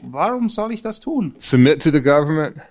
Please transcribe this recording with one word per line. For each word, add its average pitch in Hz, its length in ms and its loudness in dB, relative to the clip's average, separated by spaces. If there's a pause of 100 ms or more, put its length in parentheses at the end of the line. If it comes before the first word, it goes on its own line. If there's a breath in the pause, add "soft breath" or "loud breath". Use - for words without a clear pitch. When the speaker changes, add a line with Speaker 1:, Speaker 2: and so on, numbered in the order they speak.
Speaker 1:
warum 202 460 -4
soll 220 240 -6
ich 214 100 -10
das 220 180 -10
tun?“ 254 380 -4
Speaker 2:
Submit 135 440 4
to 160 80 2
the 147 120 2
government. 147 540 0 (140)